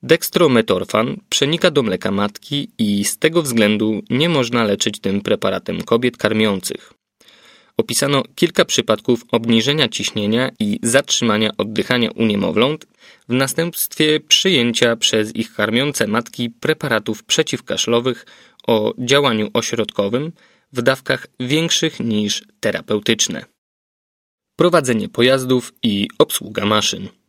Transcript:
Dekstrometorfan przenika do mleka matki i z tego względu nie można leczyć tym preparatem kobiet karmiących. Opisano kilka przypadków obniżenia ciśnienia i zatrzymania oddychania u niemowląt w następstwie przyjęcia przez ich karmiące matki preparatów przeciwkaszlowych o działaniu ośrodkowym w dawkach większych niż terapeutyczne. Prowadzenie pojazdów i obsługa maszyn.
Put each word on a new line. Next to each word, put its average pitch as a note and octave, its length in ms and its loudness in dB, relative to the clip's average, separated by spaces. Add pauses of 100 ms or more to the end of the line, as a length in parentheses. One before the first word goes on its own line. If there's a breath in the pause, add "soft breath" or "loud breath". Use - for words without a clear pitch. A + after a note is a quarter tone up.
Dekstrometorfan A2+ 1120 2 (120)
przenika E3 420 0
do C#3+ 120 2
mleka G2+ 280 -2
matki G#2 640 -4
i G2+ 260 0
z - 140 -4
tego E3 240 2
względu G#2+ 680 2
nie C#3+ 200 2
można B2 340 0
leczyć G2+ 360 0
tym G2 220 -2
preparatem G2+ 640 -2
kobiet A#2 340 0
karmiących. G#2+ 760 -2 (840 soft breath)
Opisano C#3 460 0 (120)
kilka - 300 2
przypadków A2+ 680 0
obniżenia A#2 580 2
ciśnienia A2+ 720 -2
i G#2 240 -2
zatrzymania A2+ 760 0
oddychania A2 540 -2
u A2+ 140 0
niemowląt G#2+ 600 0 (420 soft breath)
w A#2 40 0
następstwie D3+ 840 -2
przyjęcia A#2+ 760 2
przez A2 400 0
ich A2+ 180 -6
karmiące A#2 540 0
matki A#2 420 -4
preparatów A#2+ 760 -4
przeciwkaszlowych A#2+ 1000 -2 (420 loud breath)
o A2 300 2
działaniu B2 560 2
ośrodkowym A2+ 760 -2 (420 soft breath)
w B2 80 -6
dawkach C3 460 -2 (120)
większych D#3 600 -2
niż G#2+ 440 -2 (160)
terapeutyczne. G#2 840 -2 (1120)
Prowadzenie C#3 540 2
pojazdów B2+ 640 2 (100)
i G2+ 240 2 (100)
obsługa - 480 0
maszyn. G#2 420 0 (220)